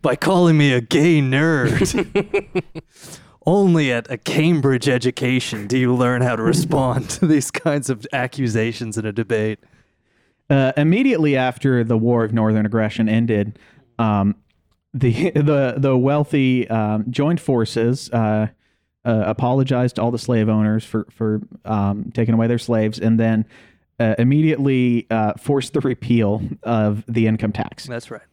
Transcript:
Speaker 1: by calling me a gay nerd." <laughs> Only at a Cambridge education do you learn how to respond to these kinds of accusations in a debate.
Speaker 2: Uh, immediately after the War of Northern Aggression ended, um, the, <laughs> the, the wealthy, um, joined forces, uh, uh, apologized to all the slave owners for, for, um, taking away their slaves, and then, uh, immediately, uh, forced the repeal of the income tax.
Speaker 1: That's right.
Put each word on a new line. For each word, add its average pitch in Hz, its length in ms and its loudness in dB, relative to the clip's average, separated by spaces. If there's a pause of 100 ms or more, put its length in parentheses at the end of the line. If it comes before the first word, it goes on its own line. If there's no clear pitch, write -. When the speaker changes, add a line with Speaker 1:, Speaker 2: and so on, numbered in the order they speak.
Speaker 1:
by 131 120 0
calling 175 440 4
me 143 160 4
a 123 80 0
gay 151 400 2
nerd." 156 1300 0
<laughs> - 920 -10
Only 170 440 4
at 117 200 -2
a 123 80 -6
Cambridge 139 720 0
education 123 760 -2
do 123 120 -2
you 127 160 2
learn 123 260 0
how 123 160 0
to 110 60 -4
respond 131 680 -2
to - 160 -2
these 151 240 2
kinds 147 380 -4
of 117 240 -6
accusations 117 840 -2
in 110 80 -4
a 107 60 -4
debate. 110 460 -2 (920)
Speaker 2:
Uh, 135 260 2
immediately 160 580 2
after 127 480 0
the 117 140 0
War 117 280 2
of 110 100 -2
Northern 110 320 2
Aggression 110 420 0
ended, 110 500 0 (400)
um, 104 360 0 (580)
the, 131 380 0
<laughs> - 40 -16
the, 143 440 2
the 135 180 2
wealthy, 135 720 0
um, 107 420 -2
joined 151 300 0
forces, 120 680 -2
uh, 110 380 0 (580)
uh, 110 200 0
apologized 123 680 0
to - 60 -4
all 117 80 0
the 120 80 -6
slave 110 300 0
owners 107 360 0
for, - 260 -4
for, 107 300 -4 (240)
um, 104 480 -2
taking 117 220 0
away 113 140 2
their 120 100 0
slaves, 110 400 -2
and 113 200 2
then, 113 280 0 (540)
uh, 110 180 0
immediately, 131 920 2
uh, 107 240 0
forced 139 400 -4
the 147 60 0
repeal 113 640 0 (220)
of 110 420 0
the 113 220 0
income 110 240 -2
tax. - 340 -10
Speaker 1:
That's 120 240 -12
right. 110 100 -14 (120)